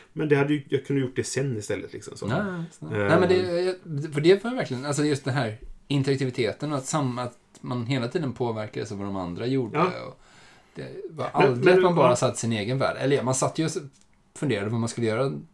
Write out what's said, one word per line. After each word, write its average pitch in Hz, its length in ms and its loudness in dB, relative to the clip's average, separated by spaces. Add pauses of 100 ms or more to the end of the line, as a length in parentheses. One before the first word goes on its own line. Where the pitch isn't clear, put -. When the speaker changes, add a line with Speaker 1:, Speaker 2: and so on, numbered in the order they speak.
(140)
Speaker 1:
Men 156 160 -4
det 143 60 6
hade 143 180 4
ju, 143 160 -2
jag 143 160 -2
kunde 139 160 0
gjort 127 140 -4
det 113 80 -2
sen 131 340 -4
istället, 101 360 -6
liksom, - 240 -14
så. - 120 -8
Speaker 2:
Ja, 131 80 0
ja, 185 300 -4
just - 120 -20
det. 151 60 -14 (160)
Speaker 1:
Eh. 101 60 2
Speaker 2:
Nej, 165 120 6
men 180 100 4
det, 180 840 -2
för 147 80 0
det 190 220 6
var 240 120 -4
verkligen, 131 300 -4
alltså, 147 200 0
just 147 200 0
den 127 80 -2
här 117 240 -2 (300)
interaktiviteten 135 840 0
och 147 60 -2
att 151 80 -6
sam-, 131 340 0
att 120 180 -8 (240)
man 123 240 -4
hela 123 220 0
tiden 135 260 -2
påverkades 110 580 -4
av 98 60 -8
vad 98 100 -6
de 98 80 -4
andra 90 320 -4
gjorde. 131 300 0
Speaker 1:
Ja. 165 80 2 (220)
Speaker 2:
Och... - 120 -16 (560)
Det - 120 -12 (220)
var 156 240 -6
Speaker 1:
Men, - 140 4
Speaker 2:
aldrig 123 180 0
Speaker 1:
men, 180 100 10
Speaker 2:
att 185 60 8
man 180 140 4
bara 147 140 6
Speaker 1:
ja. 123 60 6
Speaker 2:
satt - 220 0
sin 117 140 -2
egen 113 260 0
värld. 95 220 0
Eller 135 160 2
ja, 127 80 0
man 127 120 0
satt 135 240 -2
ju 160 40 0
och 160 80 0
s-, - 60 -8 (580)
funderade 107 300 0
på 110 60 -2
vad 117 80 0
man 113 100 0
skulle 117 180 -2
göra 110 160 2 (300)